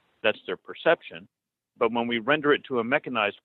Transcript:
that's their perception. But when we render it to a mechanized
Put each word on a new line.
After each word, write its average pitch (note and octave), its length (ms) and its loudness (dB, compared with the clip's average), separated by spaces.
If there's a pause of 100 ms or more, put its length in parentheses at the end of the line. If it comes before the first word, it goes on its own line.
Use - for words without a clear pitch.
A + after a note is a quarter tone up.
(220)
that's G#2+ 240 2
their F#2 120 -6
perception. - 720 -2 (480)
But A#2 160 2
when A#2 140 0
we A#2+ 120 0
render C#3+ 320 0
it C3 140 2
to B2+ 140 -2
a A2+ 40 0
mechanized A#2+ 600 -2